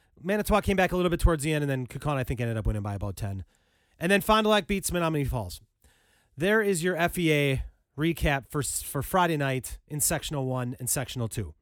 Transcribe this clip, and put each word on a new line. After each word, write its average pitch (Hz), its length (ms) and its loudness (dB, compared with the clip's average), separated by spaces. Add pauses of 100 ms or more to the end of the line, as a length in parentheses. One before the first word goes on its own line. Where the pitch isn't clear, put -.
(220)
Manitowoc 208 420 2
came 196 140 2
back 185 140 4
a 175 40 -2
little 180 140 2
bit 170 100 0
towards 160 240 4
the 156 80 0
end, 151 120 2
and 143 80 0
then 127 160 -2
Kaukauna, 143 300 -4
I 127 60 -2
think, 120 160 -4
ended 117 160 -2
up 107 120 -2
winning 107 160 -2
by 104 100 -4
about 98 220 -6
ten. 98 300 -8 (540)
And 175 120 2
then 196 100 4
Fond 214 220 4
du 208 60 2
Lac 208 180 2
beats 196 240 -2
Menominee 160 340 0
Falls. 120 340 -4 (800)
There 202 240 2
is 196 220 0
your 180 140 0
F 170 200 0
E 165 160 4
A 143 300 2 (340)
recap 151 520 0
for, 151 100 -4
s-, - 240 -4
for - 180 -6
Friday 170 360 2
night 135 500 -2
in 147 140 -4
Sectional 143 440 -2
one 127 340 -4
and 123 80 -8
Sectional 123 400 -4
two. 92 340 -8